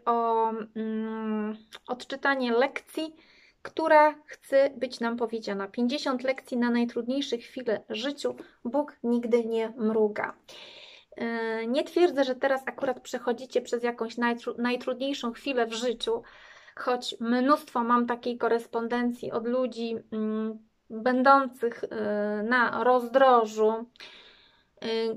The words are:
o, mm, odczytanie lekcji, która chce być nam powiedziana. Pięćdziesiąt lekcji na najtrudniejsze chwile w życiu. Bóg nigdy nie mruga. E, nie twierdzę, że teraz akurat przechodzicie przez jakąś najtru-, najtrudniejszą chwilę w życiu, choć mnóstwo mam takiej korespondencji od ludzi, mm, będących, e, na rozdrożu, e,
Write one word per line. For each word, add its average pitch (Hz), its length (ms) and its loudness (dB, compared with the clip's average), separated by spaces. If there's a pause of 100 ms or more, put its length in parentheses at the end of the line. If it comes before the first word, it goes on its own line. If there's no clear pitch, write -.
o, 233 440 2
mm, 220 1080 -4 (300)
odczytanie 262 640 -2
lekcji, 277 640 -2 (460)
która 302 540 4 (100)
chce 269 440 2
być 262 300 -8
nam 233 180 -2
powiedziana. 220 500 -4
Pięćdziesiąt 247 560 -2
lekcji 262 340 -4
na 240 120 2
najtrudniejsze 240 680 -2
chwile 233 520 -6
w 220 60 -6
życiu. 254 400 -4 (300)
Bóg 277 380 -2
nigdy 233 420 2
nie 226 320 -2
mruga. 214 560 0 (840)
E, 226 520 -4
nie 269 160 0
twierdzę, 285 400 4
że 254 120 -2
teraz 262 300 0
akurat 254 340 -4
przechodzicie 247 600 -2
przez 240 220 -2
jakąś 240 340 -4
najtru-, 240 400 -2
najtrudniejszą 247 760 -2
chwilę 240 340 -2
w 226 60 -8
życiu, 233 500 -2 (520)
choć 247 440 -4
mnóstwo 254 640 2
mam 240 240 2
takiej 240 300 -4
korespondencji 233 960 -2
od 220 160 -4
ludzi, 240 480 -2 (160)
mm, 220 480 -4 (300)
będących, 247 920 2
e, 208 600 -2
na 226 400 2
rozdrożu, 240 880 6
e, - 1160 -12 (300)